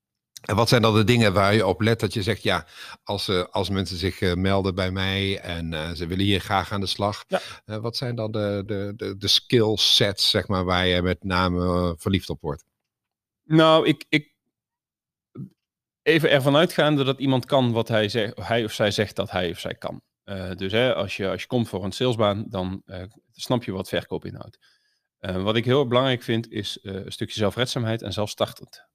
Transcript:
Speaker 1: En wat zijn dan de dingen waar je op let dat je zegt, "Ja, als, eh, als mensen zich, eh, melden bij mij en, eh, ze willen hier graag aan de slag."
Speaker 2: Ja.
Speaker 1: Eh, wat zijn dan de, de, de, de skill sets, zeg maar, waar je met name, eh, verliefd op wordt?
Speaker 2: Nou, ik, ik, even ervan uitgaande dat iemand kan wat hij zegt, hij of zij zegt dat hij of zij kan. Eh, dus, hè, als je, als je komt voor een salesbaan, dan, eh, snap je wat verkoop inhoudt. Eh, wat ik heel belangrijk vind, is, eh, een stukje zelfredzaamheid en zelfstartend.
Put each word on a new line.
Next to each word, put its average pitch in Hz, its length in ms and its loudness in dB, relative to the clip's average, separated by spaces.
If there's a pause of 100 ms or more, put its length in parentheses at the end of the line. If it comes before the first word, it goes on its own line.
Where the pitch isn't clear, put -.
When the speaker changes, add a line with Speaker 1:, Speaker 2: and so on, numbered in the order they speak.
(440)
Speaker 1:
En 101 120 -2
wat 113 120 4
zijn 120 140 6
dan 110 120 6
de 110 100 6
dingen 113 280 4
waar 98 220 4
je 104 120 4
op 95 140 0
let 110 200 2
dat 101 120 -2
je 107 100 -4
zegt, 95 200 -2
"Ja, 90 240 -2 (360)
als, - 260 -6
eh, 90 140 0
als 95 280 -4
mensen 95 260 -2
zich, 87 240 -4
eh, 90 140 2
melden 95 400 0
bij 92 160 -2
mij 95 500 -2
en, 82 340 -8
eh, 78 160 -6
ze 82 160 -8
willen 92 180 0
hier 98 160 4
graag 95 320 -2
aan 101 80 -4
de 95 60 -4
slag." 104 420 -4
Speaker 2:
Ja. 190 120 -2 (240)
Speaker 1:
Eh, 107 120 -10
wat 117 200 -8
zijn 120 180 -6
dan 110 160 -4
de, 101 360 -2
de, 101 300 -6
de, 98 200 -8
de 101 120 -6
skill 110 480 4
sets, - 540 2
zeg 95 180 0
maar, 92 160 0
waar 90 220 2
je 90 160 4
met 90 220 0
name, 90 400 2
eh, 90 320 2
verliefd 95 340 -2
op 73 100 -8
wordt? 76 240 -8 (800)
Speaker 2:
Nou, 160 420 6
ik, 151 220 0
ik, - 260 -2 (1700)
even 156 280 4
ervan 139 260 4
uitgaande 151 480 4
dat 131 140 -2
iemand 131 260 0
kan 127 280 2
wat 113 160 0
hij 107 200 2
zegt, 110 380 -4
hij 117 180 0
of 107 80 -6
zij 104 180 2
zegt - 260 -2
dat 95 140 -4
hij 90 200 -2
of - 80 -8
zij - 160 -8
kan. - 280 -12 (220)
Eh, 95 260 -10
dus, 92 220 -6
hè, 117 220 2
als 95 220 -4
je, 98 140 -4
als 90 100 -6
je - 60 -12
komt 120 220 -2
voor 98 160 -6
een 95 80 -6
salesbaan, 110 560 0
dan, 95 380 -6
eh, 92 160 -12 (300)
snap - 320 -2
je 101 80 -8
wat 92 160 -6
verkoop - 360 -6
inhoudt. - 340 -14 (600)
Eh, 92 240 -6
wat 107 140 0
ik 110 80 0
heel 131 220 4
belangrijk 123 360 2
vind, 117 280 -2
is, - 300 -8
eh, 98 140 -10
een 95 180 -10
stukje - 260 -8
zelfredzaamheid 113 640 -2
en 104 100 -8
zelfstartend. - 840 -4